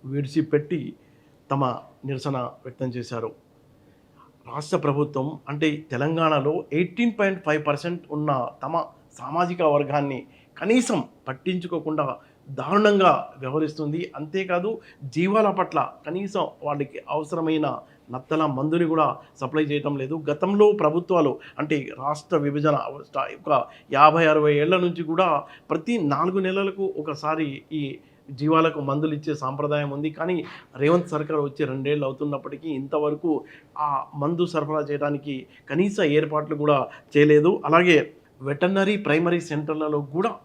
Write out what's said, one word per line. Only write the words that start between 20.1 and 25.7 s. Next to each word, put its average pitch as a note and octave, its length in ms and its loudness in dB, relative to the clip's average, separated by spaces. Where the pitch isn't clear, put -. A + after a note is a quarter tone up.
గతంలో G3+ 380 4
ప్రభుత్వాలు D#3+ 520 2
అంటే D3+ 160 0
రాష్ట్ర D3 420 -2
విభజన D3 320 0
ఒక C#3+ 200 2
యాభై D#3 340 8
అరవై D3+ 300 4
ఏళ్ల F3+ 240 4
నుంచి E3+ 240 -4
కూడా F3 180 2